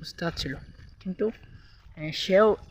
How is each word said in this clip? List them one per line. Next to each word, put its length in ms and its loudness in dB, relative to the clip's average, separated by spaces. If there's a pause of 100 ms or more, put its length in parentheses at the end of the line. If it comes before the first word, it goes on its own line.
উস্তাদ 360 -6
ছিল, 180 -6 (460)
কিন্তু, 300 -4 (640)
এ, 160 -8
সেও 440 4 (140)